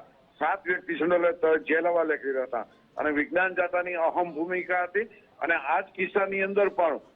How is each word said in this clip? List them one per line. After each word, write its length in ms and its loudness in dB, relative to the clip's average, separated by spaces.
સાત 280 -2
વ્યક્તિ 280 -2
સંડોવાયેલા 340 4
હતા, 260 2
જેલ 320 2
હવાલે 300 2
કર્યા 260 -4
હતા. 240 -6
અને 140 -2
વિજ્ઞાન 440 0
જાતાની 400 -2
અહમ 400 0
ભૂમિકા 480 -2
હતી 180 -2
અને 140 0
આ 260 0
જ 40 -6
કિસ્સાની 560 -2
અંદર 280 2
પણ 320 0